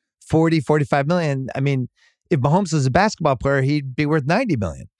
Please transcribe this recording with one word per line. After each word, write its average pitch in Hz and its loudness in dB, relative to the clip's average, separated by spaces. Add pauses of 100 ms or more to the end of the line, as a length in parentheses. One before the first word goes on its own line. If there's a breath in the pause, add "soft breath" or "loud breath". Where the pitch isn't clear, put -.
(220)
forty, 160 2
forty-five 147 0
million. 147 -2
I 135 -2
mean, 135 -2 (400 soft breath)
if 156 0
Mahomes 156 0
was 147 0
a 131 0
basketball 165 0
player, 139 0
he'd 135 -2
be 151 0
worth 147 0
ninety 196 0
million. 82 -6 (120)